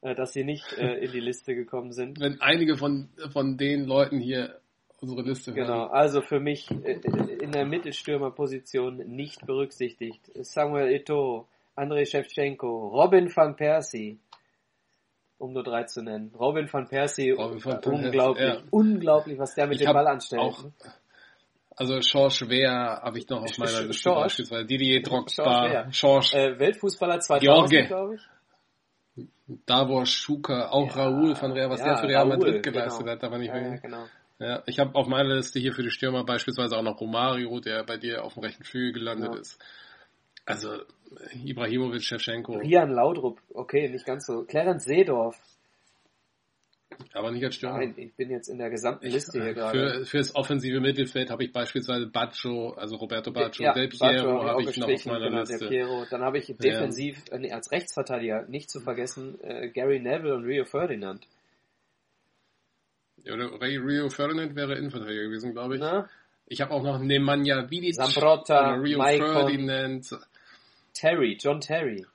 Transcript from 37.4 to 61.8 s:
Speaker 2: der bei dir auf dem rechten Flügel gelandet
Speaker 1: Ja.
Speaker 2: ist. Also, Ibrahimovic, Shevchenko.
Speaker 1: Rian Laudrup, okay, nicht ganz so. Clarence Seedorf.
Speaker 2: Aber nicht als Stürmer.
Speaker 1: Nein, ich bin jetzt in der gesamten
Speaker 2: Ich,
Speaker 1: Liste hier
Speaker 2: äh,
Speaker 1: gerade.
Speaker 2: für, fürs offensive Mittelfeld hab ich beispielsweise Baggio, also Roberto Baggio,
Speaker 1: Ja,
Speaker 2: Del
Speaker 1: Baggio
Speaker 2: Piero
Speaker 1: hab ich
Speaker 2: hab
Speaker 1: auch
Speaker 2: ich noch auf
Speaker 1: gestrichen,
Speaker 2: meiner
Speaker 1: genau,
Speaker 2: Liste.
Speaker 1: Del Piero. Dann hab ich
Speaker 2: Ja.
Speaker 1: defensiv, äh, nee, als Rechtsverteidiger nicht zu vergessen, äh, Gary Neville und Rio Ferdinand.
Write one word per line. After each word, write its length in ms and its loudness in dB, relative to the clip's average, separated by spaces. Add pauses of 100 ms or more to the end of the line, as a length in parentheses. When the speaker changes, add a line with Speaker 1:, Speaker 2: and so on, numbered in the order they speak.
Speaker 2:
der 260 -4
bei 120 -8
dir 260 -6
auf 120 -10
dem 80 -10
rechten 220 -10
Flügel 280 -4
gelandet 400 -6
Speaker 1:
Ja. 60 -8
Speaker 2:
ist. 240 -18 (840)
Also, 320 -8 (640)
Ibrahimovic, 600 -4
Shevchenko. 540 -6
Speaker 1:
Rian 340 4
Laudrup, 480 2 (140)
okay, 360 -2
nicht 160 -10
ganz 220 -6
so. 160 -4
Clarence 420 0
Seedorf. 520 2 (1800)
Speaker 2:
Aber 180 -6
nicht 120 -6
als 120 -4
Stürmer. 240 -6
Speaker 1:
Nein, 180 -4
ich 180 -18
bin 140 -6
jetzt 200 -8
in 100 -10
der 100 -6
gesamten 380 -4
Speaker 2:
Ich, 60 -4
Speaker 1:
Liste 280 -4
hier 100 -4
Speaker 2:
äh, 20 -6
Speaker 1:
gerade. 480 -2
Speaker 2:
für, 40 -8
fürs 300 -2
offensive 440 -2
Mittelfeld 520 0
hab 100 -6
ich 100 -4
beispielsweise 560 -4
Baggio, 680 -4
also 240 -10
Roberto 340 -6
Baggio, 340 -2
Speaker 1:
Ja, 80 6
Speaker 2:
Del 140 0
Speaker 1:
Baggio 220 2
Speaker 2:
Piero 340 2
Speaker 1:
hab 0 -
ich 60 0
Speaker 2:
hab 60 0
Speaker 1:
auch 40 2
Speaker 2:
ich 180 -4
noch 100 -2
auf 40 2
Speaker 1:
gestrichen, 200 -2
Speaker 2:
meiner 160 -2
Speaker 1:
genau, 120 -2
Speaker 2:
Liste. 180 -4
Speaker 1:
Del 120 -6
Piero. 400 -2
Dann 120 -6
hab 140 -2
ich 140 -4
Speaker 2:
Ja. 60 -10
Speaker 1:
defensiv, 760 -2
äh, 80 -8
nee, 120 -8
als 200 -8
Rechtsverteidiger 760 -4
nicht 220 -12
zu 120 -12
vergessen, 600 -8
äh, 280 -10
Gary 320 0
Neville 340 -2
und 80 -6
Rio 220 -2
Ferdinand. 600 -6 (2000)